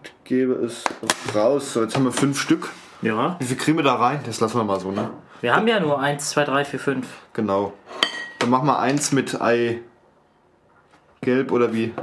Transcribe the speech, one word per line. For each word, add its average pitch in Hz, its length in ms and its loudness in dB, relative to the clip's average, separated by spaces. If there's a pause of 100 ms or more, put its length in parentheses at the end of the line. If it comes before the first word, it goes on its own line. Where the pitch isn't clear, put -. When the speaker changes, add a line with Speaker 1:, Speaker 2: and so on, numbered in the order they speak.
(240)
Speaker 1:
gebe 127 300 0
es - 300 -4 (500)
raus. 127 400 2
So, 117 80 2
jetzt - 140 -2
haben 135 100 2
wir 123 60 0
fünf 139 280 0
Stück. - 300 0 (320)
Speaker 2:
Ja. 120 380 0
Speaker 1:
Wie 131 60 -6
viel 127 120 -2
kriegen 156 200 2
wir 160 60 2
da 131 120 6
rein? 143 320 2
Das 110 120 -6
lassen 113 180 0
wir 113 60 2
mal 98 160 0
so, 92 120 -6
ne? 104 180 -2 (320)
Speaker 2:
Wir 123 140 2
haben 208 120 2
ja 220 120 2
nur 147 200 0
eins, 143 300 -2
zwei, 147 140 2
drei, 139 200 0
vier, 139 160 -8
fünf. 127 280 -2 (260)
Speaker 1:
Genau. 101 400 0 (640)
Dann 120 140 0
machen 135 160 2
wir 139 100 4
eins 139 340 0
mit 131 300 0
Eigelb 117 400 2 (1700)
oder 117 240 2
wie? 113 180 0 (120)